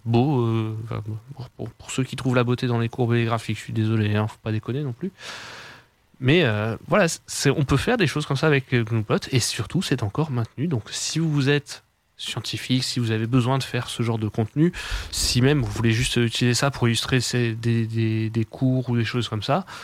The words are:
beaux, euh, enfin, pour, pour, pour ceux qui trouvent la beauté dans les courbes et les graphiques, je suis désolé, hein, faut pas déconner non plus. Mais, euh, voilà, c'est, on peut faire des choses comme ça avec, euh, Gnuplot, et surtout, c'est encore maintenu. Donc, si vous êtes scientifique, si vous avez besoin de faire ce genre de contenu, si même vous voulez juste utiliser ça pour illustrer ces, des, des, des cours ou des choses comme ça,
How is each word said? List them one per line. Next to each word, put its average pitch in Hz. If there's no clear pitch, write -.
beaux, 123
euh, 113
enfin, 110
pour, 127
pour, 117
pour -
ceux 131
qui 135
trouvent 127
la 123
beauté 123
dans 120
les 117
courbes 117
et 120
les 117
graphiques, 113
je -
suis 117
désolé, 110
hein, 107
faut -
pas 110
déconner 117
non 131
plus. 190
Mais, 147
euh, 107
voilà, 175
c'est, -
on 135
peut 147
faire 240
des 175
choses 147
comme 135
ça 160
avec, 139
euh, 117
Gnuplot, 113
et 131
surtout, -
c'est 127
encore 143
maintenu. 123
Donc, 131
si -
vous 147
êtes -
scientifique, -
si -
vous 113
avez 110
besoin 127
de 127
faire -
ce -
genre 113
de 107
contenu, 143
si -
même 143
vous 110
voulez 113
juste 117
utiliser 120
ça 139
pour -
illustrer 117
ces, 117
des, 113
des, 110
des 113
cours 131
ou 120
des 117
choses 117
comme 107
ça, 156